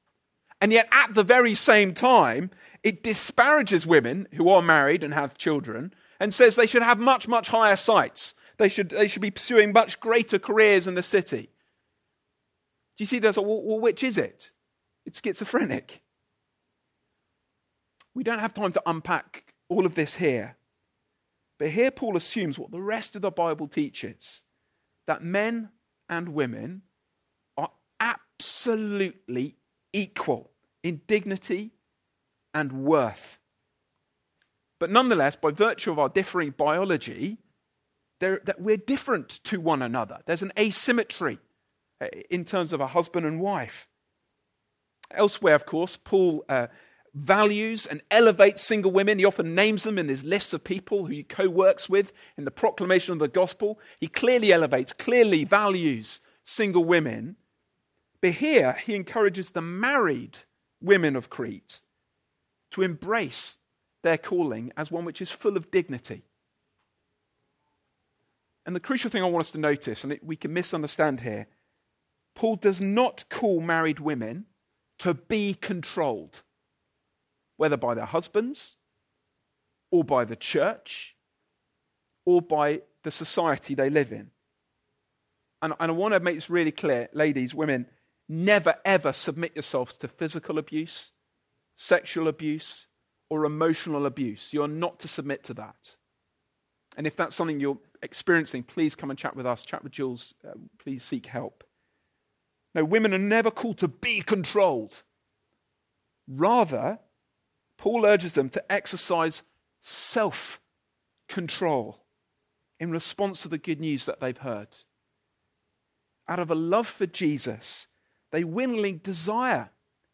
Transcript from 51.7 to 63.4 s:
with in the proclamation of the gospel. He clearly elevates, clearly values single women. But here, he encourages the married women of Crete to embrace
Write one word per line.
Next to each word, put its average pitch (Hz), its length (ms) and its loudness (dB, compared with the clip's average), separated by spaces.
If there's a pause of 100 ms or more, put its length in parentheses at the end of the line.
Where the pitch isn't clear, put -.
with 196 240 2 (260)
in 147 60 -8
the 135 60 -6
proclamation 185 640 0
of 165 60 -4
the 147 100 0
gospel. 185 500 0 (200)
He 156 80 -6
clearly 220 460 4
elevates, 135 400 2
clearly 220 520 4
values 175 760 0 (220)
single 185 420 0
women. 151 520 0 (840)
But 180 100 4
here, 180 520 2
he 220 100 -4
encourages 196 560 -2
the 170 120 -6
married 185 760 -2 (440)
women 170 340 4
of 123 140 -8
Crete - 520 -12 (880)
to 190 120 -2
embrace 180 760 -4 (440)